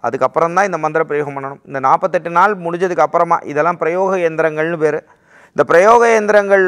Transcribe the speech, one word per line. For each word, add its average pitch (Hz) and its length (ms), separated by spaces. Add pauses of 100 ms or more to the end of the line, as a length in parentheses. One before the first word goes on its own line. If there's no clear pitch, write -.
அதுக்கப்புறம் 143 500
தான் 202 120
இந்த 170 160
மந்திர 156 240
பிரயோகம் 147 280
பண்ணணும். 139 320
இந்த 139 160
நாற்பத்தெட்டு 165 520
நாள் 202 160 (120)
முடிஞ்சதுக்கு 170 400
அப்புறமா, 170 320 (140)
இதெல்லாம் 160 300
பிரயோக 185 420
யந்திரங்கள்னு 160 580
பேரு. 151 180 (540)
இந்த - 160
பிரயோக 226 460
யந்திரங்கள் 202 520